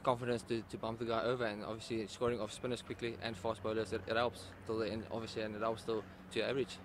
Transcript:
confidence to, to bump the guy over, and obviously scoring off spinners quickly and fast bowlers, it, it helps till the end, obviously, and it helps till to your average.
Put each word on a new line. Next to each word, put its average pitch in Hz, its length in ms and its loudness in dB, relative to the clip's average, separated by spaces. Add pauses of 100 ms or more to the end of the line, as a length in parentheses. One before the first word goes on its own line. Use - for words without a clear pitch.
confidence 120 380 4
to, 117 280 0
to 120 80 -6
bump 113 220 -2
the 120 60 -2
guy 113 180 2
over, 120 220 2
and 104 180 0
obviously 110 440 -2
scoring 120 340 2
off 107 100 -2
spinners 123 300 -2
quickly 117 400 -4
and 113 160 -2
fast 110 260 0
bowlers, 110 300 2
it, 110 140 0
it 113 100 4
helps 120 300 2 (180)
till 110 120 0
the 110 140 2
end, 110 180 -2
obviously, 113 340 -2
and 107 120 -4
it 104 60 -2
helps 113 220 2
till 110 200 0 (300)
to 113 60 2
your 107 100 4
average. 127 360 2